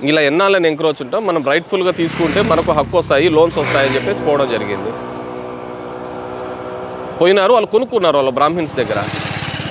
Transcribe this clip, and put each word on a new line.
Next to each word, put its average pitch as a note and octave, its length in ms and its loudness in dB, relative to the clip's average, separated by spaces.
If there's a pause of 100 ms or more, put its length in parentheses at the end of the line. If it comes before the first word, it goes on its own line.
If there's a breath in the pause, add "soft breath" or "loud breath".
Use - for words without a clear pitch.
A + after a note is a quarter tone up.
ఇలా D3+ 200 2
ఎన్నాళ్ళని F3 460 2
ఎంక్రోచ్ D3+ 340 0
ఉంటాం, F#3 260 -4
మనం E3 160 0
రైట్‌ఫుల్‌గా F3 480 0
తీసుకుంటే E3+ 500 0
మనకు E3 300 2
హక్కు D3+ 260 0
వస్తాయి, D#3+ 320 2
లోన్స్ E3 280 4
వస్తాయని C3+ 380 2
చెప్పేసి C3+ 240 0
పోవడం C#3+ 300 0
జరిగింది. G#2 420 -4 (2250)
పోయినారు, G3 320 6
వాళ్ళు G#3+ 140 4
కొనుక్కున్నారు G#3+ 480 2
వాళ్ళ C3+ 140 4
బ్రాహ్మిన్స్ D3+ 460 0
దగ్గర. G#2+ 280 -2 (680)